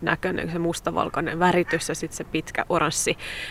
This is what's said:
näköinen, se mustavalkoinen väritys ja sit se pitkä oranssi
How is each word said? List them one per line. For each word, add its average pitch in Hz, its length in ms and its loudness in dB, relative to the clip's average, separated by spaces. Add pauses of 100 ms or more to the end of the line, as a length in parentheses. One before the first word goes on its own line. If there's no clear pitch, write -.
näköinen, 170 500 0
se 175 80 -2
mustavalkoinen 165 800 -2
väritys 175 500 4
ja 160 60 -2
sit 160 160 -6
se - 120 -8
pitkä - 460 -2
oranssi 165 480 2 (340)